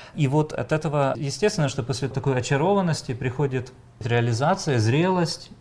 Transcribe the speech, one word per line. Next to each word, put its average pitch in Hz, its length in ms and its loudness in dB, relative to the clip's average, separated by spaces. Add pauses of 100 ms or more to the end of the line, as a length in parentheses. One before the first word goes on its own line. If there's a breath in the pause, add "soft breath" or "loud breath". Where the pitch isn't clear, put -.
(140 loud breath)
И 143 140 2
вот 151 240 2
от - 180 -6
этого, 143 460 0
естественно, 147 520 0
что 123 140 -4
после 127 260 -4
такой 127 300 0
очарованности 160 720 0
приходит 127 600 -2 (260)
реализация, 120 800 0
зрелость 165 720 2 (100)